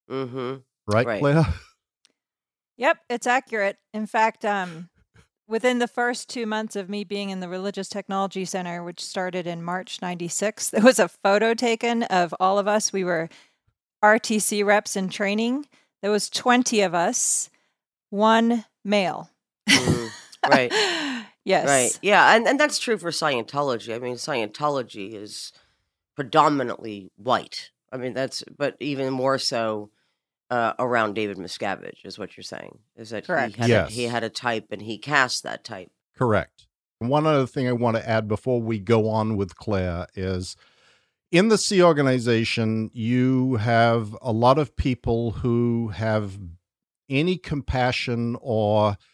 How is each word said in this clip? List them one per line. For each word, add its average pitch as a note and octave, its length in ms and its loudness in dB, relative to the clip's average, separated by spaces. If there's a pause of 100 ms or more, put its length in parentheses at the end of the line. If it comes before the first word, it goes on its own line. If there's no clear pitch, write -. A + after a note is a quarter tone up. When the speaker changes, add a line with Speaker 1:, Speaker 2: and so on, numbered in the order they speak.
Speaker 1:
Mm-hmm. C3 460 -8 (320)
Speaker 2:
Right, A2 180 2
Speaker 1:
Right. A2 140 -2
Speaker 2:
Claire? D3 260 4 (140)
<laughs> - 40 -20 (1120)
Speaker 3:
Yep, D#4 200 2 (120)
it's A#3+ 180 -4
accurate. A3+ 500 0 (160)
In G#3+ 120 -6
fact, A3 380 0
um, F3+ 460 -4 (580)
within A#3+ 320 0
the A#3+ 80 0
first A#3+ 420 -4
two A#3+ 160 -8
months G#3+ 300 -6
of F#3+ 140 -8
me G#3 160 -6
being G3+ 240 -6
in F#3+ 100 -8
the F#3 80 -8
Religious F#3 400 -8
Technology G3 560 -4
Center, F3 400 -6
which E3+ 200 -12
started F3+ 440 -6
in E3+ 160 -8
March F3+ 380 -8
ninety-six, F3+ 680 -4
there A3 120 2
was B3 160 8
a F#3 80 4
photo G#3 460 2
taken A#3 500 0
of F3 340 0
all F#3+ 220 2
of F#3+ 80 -2
us. G#3 240 0
We F#3+ 140 -2
were E3 240 -2 (720)
R G#3+ 180 6
T G#3+ 200 -2
C G#3 220 0
reps G#3 360 2
in F#3+ 100 -2
training. A3 600 -2 (340)
There G3+ 100 -2
was G#3 180 0
twenty B3 520 2
of F3+ 120 0
us, F3+ 560 0 (600)
one A3 560 2 (180)
male. G3 460 -2 (400)
Speaker 1:
Mm, C#3 400 2 (180)
Speaker 3:
<laughs> - 220 -4
Speaker 1:
right. C4+ 240 4 (720)
Speaker 3:
Yes. F3 220 2
Speaker 1:
Right. C3 340 2
Yeah, F3+ 340 8
and, A#3 120 4
and C4 120 2
that's D4+ 200 2
true A3 180 -2
for E3+ 140 -6
Scientology. B2+ 840 -2
I A#2+ 40 -8
mean, B2 160 -6
Scientology A#2+ 960 -4
is G2+ 400 -14 (640)
predominantly B2 1000 2
white. G#2+ 520 -2 (220)
I C3 60 -10
mean, B2+ 160 -6
that's, B2+ 300 -6 (140)
but C#3+ 220 -4
even C3+ 340 -4
more C3 240 0
so, A2 540 -4 (580)
uh, A#2 300 2
around A#2 340 0
David G2+ 240 -4
Miscavige - 640 -8
is F#2+ 140 -16
what G2 180 -14
you're G2+ 80 -20
saying, - 360 -16 (160)
is A2+ 160 -16
that G#2+ 160 -8
Speaker 3:
Correct. B2+ 280 -2
Speaker 1:
he A#2 60 -4
had A#2+ 80 2
Speaker 2:
Yes. G2 200 4
Speaker 1:
a, - 40 -10
he A#2+ 120 -4
had A#2 180 -2
a A2+ 60 -4
type A#2 420 -4
and G#2 100 -10
he G#2+ 160 -10
cast C#3 460 0
that - 200 -10
type. F#2+ 280 -16 (260)
Speaker 2:
Correct. G#2+ 500 0 (320)
One D3 280 0
other C#3+ 180 2
thing B2+ 220 -4
I B2 60 0
want A#2 240 0
to - 120 -4
add A2 180 0
before A#2+ 340 -2
we A2+ 180 -4
go A2 300 2
on A2 280 0
with G2 180 -4
Claire F2+ 600 -4
is F#2 400 -6 (760)
in F#3 180 4
the G#3+ 100 6
Sea F#3+ 240 4
organization, A#2 1120 2
you B2+ 640 2
have A#2 640 2
a B2 100 -4
lot B2 260 6
of D3 180 -2
people A#2 560 -2
who A#2 580 0
have G#2 500 -2 (680)
any E3 300 0
compassion B2 1040 -2
or G#2+ 560 2 (160)